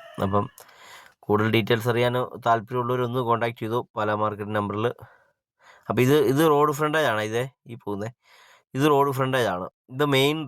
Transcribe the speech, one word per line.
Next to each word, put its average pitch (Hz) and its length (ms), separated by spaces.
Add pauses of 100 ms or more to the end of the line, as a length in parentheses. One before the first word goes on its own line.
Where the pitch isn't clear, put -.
(240)
അപ്പം 101 220 (800)
കൂടുതൽ 104 280
ഡീറ്റെയിൽസ് 113 380
അറിയാനോ 123 300 (240)
താല്പര്യമുള്ളവരൊന്ന് 120 840
കോൺടാക്ട് 117 340
ചെയ്തു 113 160 (180)
പാലാ 107 260
മാർക്കറ്റ് 104 360
നമ്പറിൽ. 104 280 (1040)
അപ്പം 110 160
ഇത്, 139 120 (140)
ഇത് 135 100 (100)
റോഡ് 147 280
ഫ്രണ്ടേജ് 151 320
ആണ് 107 180
ഇതേ 117 140 (280)
ഈ 117 120
പോകുന്നത്. 104 280 (640)
ഇത് 135 160
റോഡ് 139 240
ഫ്രണ്ടേജ് 131 360
ആണ്. 90 120 (280)
ഇത് 131 100 (120)
മെയിൻ 139 220 (100)